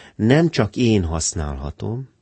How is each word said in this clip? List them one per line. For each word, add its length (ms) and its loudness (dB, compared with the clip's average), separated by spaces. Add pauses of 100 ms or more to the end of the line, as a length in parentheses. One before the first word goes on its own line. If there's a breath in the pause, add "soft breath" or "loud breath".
(160 loud breath)
nem 340 4
csak 260 -2
én 280 2
használhatom, 1080 -6 (120)